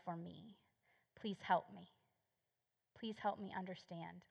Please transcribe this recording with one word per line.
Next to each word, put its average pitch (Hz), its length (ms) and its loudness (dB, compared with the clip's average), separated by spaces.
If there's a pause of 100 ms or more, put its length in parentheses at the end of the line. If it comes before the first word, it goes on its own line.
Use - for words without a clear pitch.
for 170 120 0
me. 170 400 -8 (640)
Please 202 200 0
help - 340 4
me. 87 160 -14 (1080)
Please 220 200 0
help 202 200 4
me 196 180 -4
understand. 175 760 -4